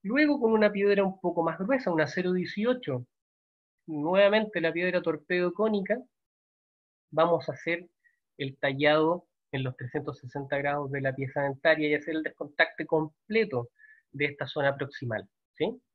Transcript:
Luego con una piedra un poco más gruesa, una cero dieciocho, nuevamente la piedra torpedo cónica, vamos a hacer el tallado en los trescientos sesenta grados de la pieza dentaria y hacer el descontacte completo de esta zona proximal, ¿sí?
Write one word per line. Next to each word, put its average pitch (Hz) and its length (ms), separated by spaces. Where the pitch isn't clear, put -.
Luego 277 380
con 226 120
una 214 180
piedra 202 340
un 185 160
poco 175 220
más 160 160
gruesa, 233 320
una 156 160
cero 180 260
dieciocho, 185 720
nuevamente 190 720
la 165 120
piedra 175 280
torpedo 175 540
cónica, 214 440
vamos 160 380
a 143 40
hacer 175 360
el 135 220
tallado 151 680
en 135 140
los 127 120
trescientos 147 420
sesenta 139 400
grados 143 320
de 139 100
la 135 140
pieza 135 280
dentaria 151 460
y 147 60
hacer 156 220
el 156 60
descontacte 151 640
completo 156 840
de 143 140
esta 143 200
zona 139 300
proximal, 120 500
¿sí? 226 260